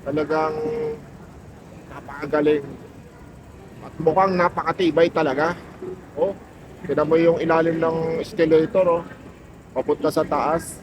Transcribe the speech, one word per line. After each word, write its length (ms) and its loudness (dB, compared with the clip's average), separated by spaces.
Talagang 560 -2
napakagaling. 800 -2
At 160 -18
mukhang 400 2
napakatibay 720 2
talaga. 480 0
Oh, 160 0
tignan 240 0
mo 80 4
yung 240 4
ilalim 400 2
ng 400 0
escalator, 800 2
oh. 40 -14
Papunta 400 0
sa 140 0
taas. 560 -2